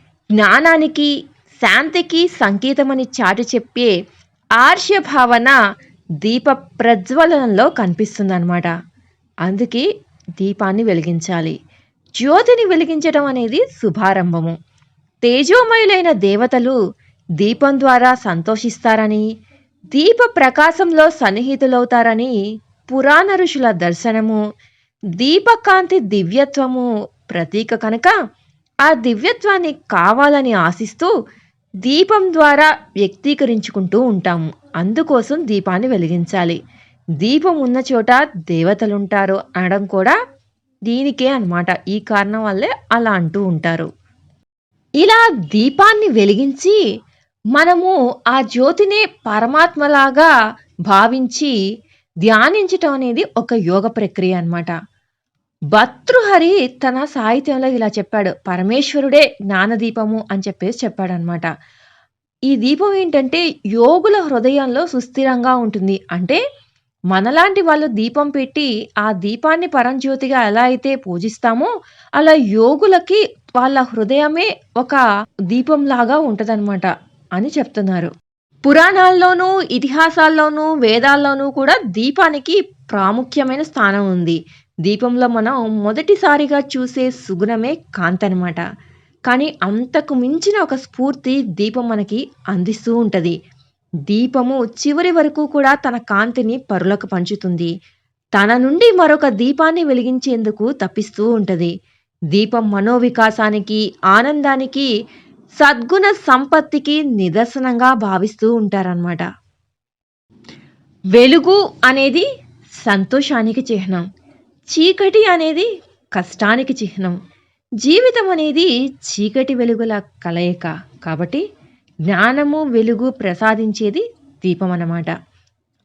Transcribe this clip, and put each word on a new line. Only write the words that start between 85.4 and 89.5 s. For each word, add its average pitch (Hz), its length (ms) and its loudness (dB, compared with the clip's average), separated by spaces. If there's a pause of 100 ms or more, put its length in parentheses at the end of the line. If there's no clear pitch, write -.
మొదటిసారిగా 294 760 0
చూసే 254 520 -4
సుగుణమే 226 680 -4 (180)
కాంతి 185 300 -2
అనమాట. 180 340 -4 (640)
కానీ 262 380 -2